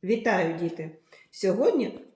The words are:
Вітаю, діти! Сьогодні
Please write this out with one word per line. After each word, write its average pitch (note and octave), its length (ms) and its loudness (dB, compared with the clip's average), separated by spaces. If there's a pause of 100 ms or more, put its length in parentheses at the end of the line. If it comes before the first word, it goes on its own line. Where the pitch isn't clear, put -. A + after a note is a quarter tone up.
Вітаю, F#3 540 0
діти! E3 320 -6 (400)
Сьогодні A#3 680 2 (180)